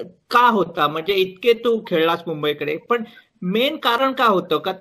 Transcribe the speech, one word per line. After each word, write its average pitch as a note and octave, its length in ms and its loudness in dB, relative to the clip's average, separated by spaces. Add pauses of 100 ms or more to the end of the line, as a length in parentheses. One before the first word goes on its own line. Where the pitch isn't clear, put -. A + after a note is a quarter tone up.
(300)
का B3 180 6
होता? F3+ 400 0
म्हणजे D#3+ 260 -2
इतके F#3+ 380 0
तू A3+ 340 0
खेळलास E3 400 0
मुंबईकडे, D3+ 500 -4
पण A3+ 280 -2 (380)
main A3+ 340 0
कारण C4 360 0
का C4 120 0
होतं? F3+ 340 2
का, F#3 220 -4